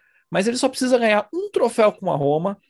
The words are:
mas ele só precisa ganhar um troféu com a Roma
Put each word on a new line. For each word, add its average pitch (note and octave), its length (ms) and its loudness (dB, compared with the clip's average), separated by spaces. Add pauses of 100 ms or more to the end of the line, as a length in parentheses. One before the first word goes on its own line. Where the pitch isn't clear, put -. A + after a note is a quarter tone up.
(280)
mas F#3+ 200 0
ele A#3+ 80 -2
só C4 120 0
precisa B3+ 300 0
ganhar G#3+ 340 2
um G4 180 -6
troféu A3+ 420 2
com F#3 180 -6
a D3 60 0
Roma D#3 420 -2 (120)